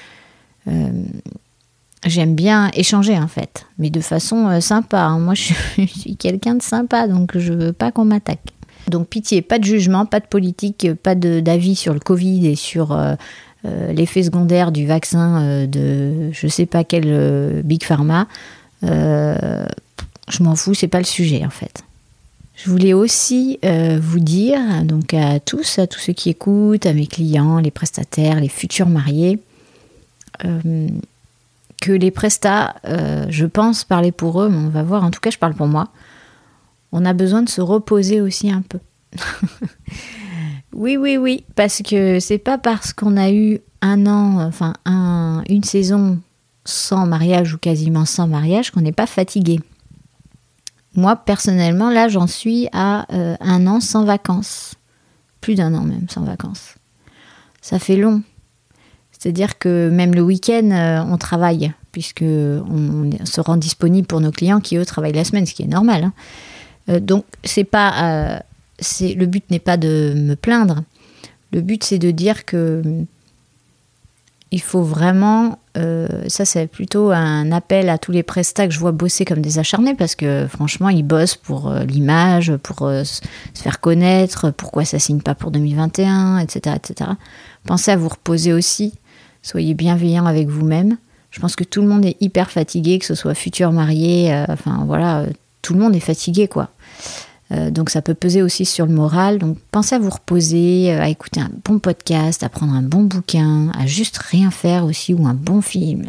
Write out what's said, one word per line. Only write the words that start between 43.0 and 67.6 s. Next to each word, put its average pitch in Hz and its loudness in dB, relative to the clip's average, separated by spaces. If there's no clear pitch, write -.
a 190 4
eu 214 2
un 202 4
an, 202 2
enfin 165 -2
un, 175 0
une 202 2
saison 196 2
sans - -2
mariage 170 2
ou 160 -8
quasiment 160 0
sans 170 0
mariage 160 0
qu'on 170 0
n'est 151 0
pas 165 0
fatigué. 180 0
Moi, 190 4
personnellement, 185 0
là, 233 4
j'en 190 2
suis 233 -2
à, 202 0
euh, 170 -2
un 180 2
an 208 2
sans 214 0
vacances. 202 -2
Plus 220 -2
d'un 165 2
an 156 -2
même 156 -4
sans 175 -8
vacances. - -10
Ça - -4
fait 190 2
long. 214 2
C'est-à-dire 180 -4
que 175 2
même 175 4
le 175 4
week-end, 208 2
euh, 165 2
on 175 2
travaille, 165 0
puisque - -8
on, 151 0
on 175 -8
se - -4
rend 165 0
disponible 170 2
pour 165 -2
nos 156 2
clients 190 2
qui, 180 -4
eux, 175 0
travaillent 156 -4
la 156 0
semaine, 196 0
ce - -10
qui - -8
est 151 -4
normal, 180 2
hein. 196 0
Euh, 175 2
donc, 196 0
c'est - 0